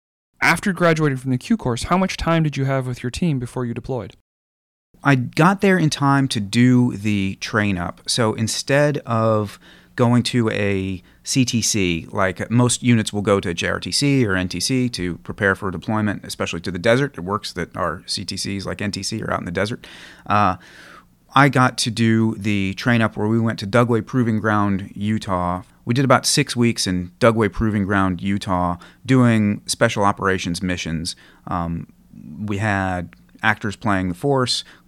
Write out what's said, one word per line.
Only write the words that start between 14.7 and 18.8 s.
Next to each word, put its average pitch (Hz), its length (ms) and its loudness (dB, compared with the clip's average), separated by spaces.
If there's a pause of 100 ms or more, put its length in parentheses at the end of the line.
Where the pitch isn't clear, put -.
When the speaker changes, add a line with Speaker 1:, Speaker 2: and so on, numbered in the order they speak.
Speaker 2:
to 87 280 -6
prepare 98 360 0
for 98 160 -8
deployment, 104 540 -2
especially - 360 -6
to 92 100 -8
the 90 80 -6
desert. 120 400 0
It 85 40 -10
works 98 300 -6
that 85 240 -8
our 87 300 -4
C - 180 -6
T 98 120 -8
Cs 98 280 -6
like 90 160 -8